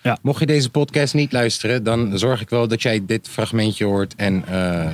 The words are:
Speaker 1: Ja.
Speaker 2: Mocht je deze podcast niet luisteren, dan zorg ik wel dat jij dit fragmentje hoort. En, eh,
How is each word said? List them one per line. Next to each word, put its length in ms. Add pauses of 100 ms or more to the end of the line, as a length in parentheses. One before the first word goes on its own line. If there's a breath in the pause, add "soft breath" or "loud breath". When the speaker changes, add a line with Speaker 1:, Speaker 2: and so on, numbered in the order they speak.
Speaker 1:
Ja. 200
Speaker 2:
Mocht 180
je 60
deze 240
podcast 440
niet 180
luisteren, 520
dan 340
zorg 240
ik 80
wel 180
dat 140
jij 240
dit 240
fragmentje 560
hoort. 300
En, 320
eh, 460